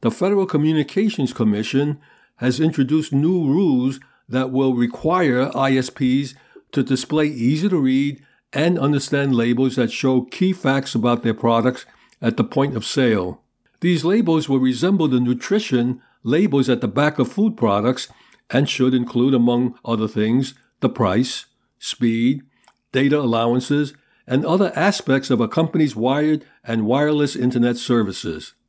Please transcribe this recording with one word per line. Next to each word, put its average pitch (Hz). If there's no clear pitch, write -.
The 120
Federal 196
Communications 156
Commission 123
has 127
introduced 156
new 160
rules 135
that 127
will 131
require 131
I 135
S 127
Ps 131
to 139
display 151
easy-to-read 143
and 165
understand 139
labels 120
that 117
show 131
key 185
facts 135
about 120
their 113
products 117
at 117
the -
point 139
of 110
sale. 107
These 170
labels 165
will 135
resemble 151
the 127
nutrition 123
labels 139
at 127
the 120
back 147
of 131
food 214
products 110
and 139
should 127
include, 123
among 120
other 110
things, 113
the 131
price, 110
speed, 120
data 139
allowances, 127
and 131
other 175
aspects 139
of 123
a 117
company's 160
wired 147
and 113
wireless 147
internet 123
services. 101